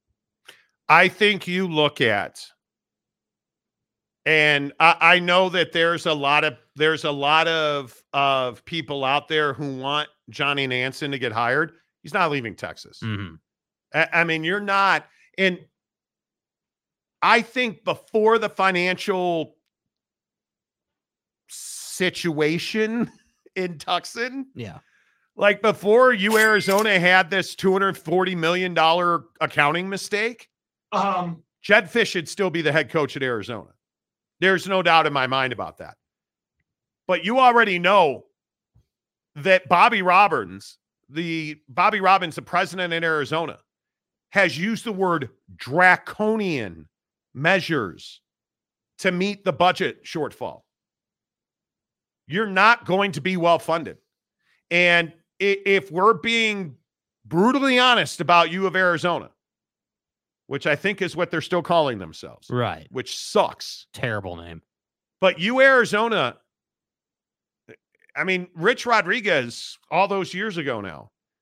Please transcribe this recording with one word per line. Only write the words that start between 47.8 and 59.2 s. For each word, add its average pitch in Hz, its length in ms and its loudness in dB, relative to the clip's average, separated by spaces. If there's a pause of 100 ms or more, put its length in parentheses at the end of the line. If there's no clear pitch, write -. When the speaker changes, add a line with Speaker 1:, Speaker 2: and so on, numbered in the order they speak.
Speaker 1:
to 190 120 0
meet 196 340 -4
the 185 80 0
budget 170 500 0
shortfall. 127 580 -10 (1700)
You're 202 200 -2
not 202 380 4
going 196 280 0
to 147 80 -8
be 185 160 -2
well 170 220 4
funded. 160 380 -6 (760)
And 175 420 2 (280)
i-, 196 240 2
if 196 260 0
we're 190 220 4
being 220 640 -2 (500)
brutally 247 540 2
honest 240 400 2
about 170 320 4
U 190 160 -2
of 175 80 -4
Arizona, 175 540 0 (1200)